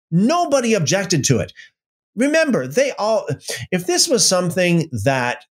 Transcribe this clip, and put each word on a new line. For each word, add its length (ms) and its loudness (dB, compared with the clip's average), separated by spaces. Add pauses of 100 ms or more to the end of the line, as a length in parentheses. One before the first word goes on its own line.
Nobody 640 2
objected 520 0
to 140 0
it. 120 -6 (640)
Remember, 500 0
they 260 0
all, 360 -2 (460)
if 120 -2
this 220 2
was 180 2
something 640 2 (140)
that 400 0 (140)